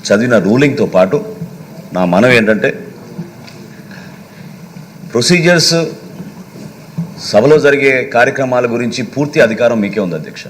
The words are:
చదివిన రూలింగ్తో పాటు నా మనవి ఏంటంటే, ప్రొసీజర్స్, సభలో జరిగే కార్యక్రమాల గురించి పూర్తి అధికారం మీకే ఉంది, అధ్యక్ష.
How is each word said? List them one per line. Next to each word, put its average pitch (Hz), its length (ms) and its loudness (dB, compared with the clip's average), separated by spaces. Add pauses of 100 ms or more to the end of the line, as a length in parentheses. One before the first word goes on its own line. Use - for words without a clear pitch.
చదివిన 113 320 4
రూలింగ్తో 113 480 2 (100)
పాటు - 220 2 (720)
నా 90 120 -2 (100)
మనవి 120 260 4
ఏంటంటే, 98 300 0 (2500)
ప్రొసీజర్స్, 170 640 2 (1600)
సభలో 131 260 6 (100)
జరిగే 139 240 4 (240)
కార్యక్రమాల 127 600 0
గురించి 120 280 -4 (120)
పూర్తి 147 320 -2
అధికారం 113 360 0
మీకే 101 220 -4
ఉంది, 82 160 -4
అధ్యక్ష. - 300 -16